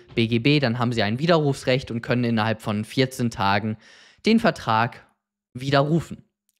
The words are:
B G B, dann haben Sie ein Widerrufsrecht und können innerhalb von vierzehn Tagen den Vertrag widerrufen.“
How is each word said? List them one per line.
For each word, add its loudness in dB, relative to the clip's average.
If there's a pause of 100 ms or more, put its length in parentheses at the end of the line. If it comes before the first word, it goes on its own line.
(140)
B 0
G 0
B, 2
dann 0
haben -2
Sie 0
ein 0
Widerrufsrecht 0
und -6
können -2
innerhalb 0
von -4
vierzehn -2
Tagen 0 (500)
den 6
Vertrag 0 (480)
widerrufen.“ 0 (360)